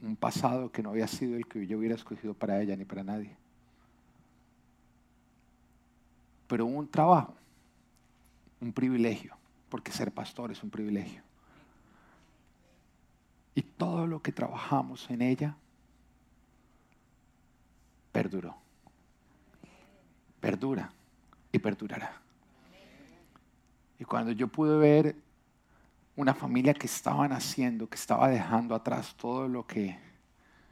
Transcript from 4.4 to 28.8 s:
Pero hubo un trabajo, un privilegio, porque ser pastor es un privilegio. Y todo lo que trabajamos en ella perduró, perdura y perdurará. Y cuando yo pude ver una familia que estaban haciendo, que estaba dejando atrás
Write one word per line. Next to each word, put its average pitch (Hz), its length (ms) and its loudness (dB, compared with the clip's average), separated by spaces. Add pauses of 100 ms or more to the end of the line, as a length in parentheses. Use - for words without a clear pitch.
Pero 113 180 0
hubo 131 120 -2
un 147 140 -6
trabajo, 160 440 6 (1200)
un 120 140 -8
privilegio, 120 640 2 (340)
porque - 220 -10
ser - 200 -4
pastor 117 400 -10
es 101 100 -14
un 107 80 -10
privilegio. 104 540 -4 (2250)
Y 143 40 -2
todo 170 440 -2
lo 160 160 -4
que - 120 -6
trabajamos - 760 -4
en 120 120 -2
ella 131 340 0 (2500)
perduró, 90 460 -2 (1800)
perdura 107 500 -2 (600)
y - 60 4
perdurará. - 600 -6 (1800)
Y 117 60 -14
cuando 117 300 -2
yo 117 160 0
pude 156 280 4
ver 151 380 8 (1040)
una 131 160 4
familia 127 400 4
que - 140 -4
estaban 143 440 0
haciendo, 123 560 -2
que - 80 -10
estaba 123 320 4
dejando 113 480 2
atrás 113 400 -4